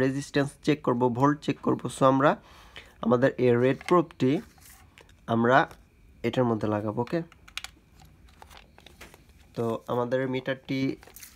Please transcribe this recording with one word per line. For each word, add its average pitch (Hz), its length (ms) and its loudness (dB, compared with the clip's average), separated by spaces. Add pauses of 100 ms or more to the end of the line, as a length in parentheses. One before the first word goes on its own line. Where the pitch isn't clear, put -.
রেজিস্ট্যান্স 139 460 -2 (160)
চেক 147 160 0
করবো, 127 260 0
ভোল্ট 139 380 0
চেক 147 200 -4
করবো, - 220 -2
so - 240 -2
আমরা 147 240 2 (640)
আমাদের 123 380 2
এই 123 240 4
রেড 131 160 2 (100)
প্রোবটি 160 520 2 (840)
আমরা 120 420 2 (540)
এটার 120 220 0
মধ্যে 113 240 -2
লাগাবো, 107 340 -4
ওকে। 170 200 -6 (2250)
তো 117 100 -6 (280)
আমাদের 123 360 -2
মিটারটি 131 680 -4 (400)